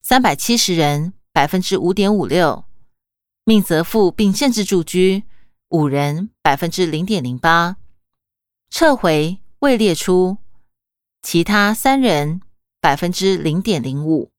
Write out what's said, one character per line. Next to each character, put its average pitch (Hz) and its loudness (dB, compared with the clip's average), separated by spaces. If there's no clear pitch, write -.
三 254 2
百 175 0
七 233 -2
十 190 -2
人， 151 0
百 147 0
分 185 -2
之 185 -2
五 175 -2
点 202 2
五 165 -2
六。 151 0
命 220 4
责 165 0
付 196 2
并 202 0
限 262 0
制 214 -2
住 180 0
居； 190 0
五 151 0
人， 147 -2
百 139 2
分 165 -4
之 185 0
零 160 -4
点 190 -2
零 123 -6
八。 170 0
撤 302 4
回， 160 0
未 277 4
列 202 2
出。 185 0
其 165 0
他 208 2
三 269 2
人， 165 0
百 143 2
分 175 -4
之 190 0
零 160 -2
点 180 -2
零 135 -6
五。 160 -2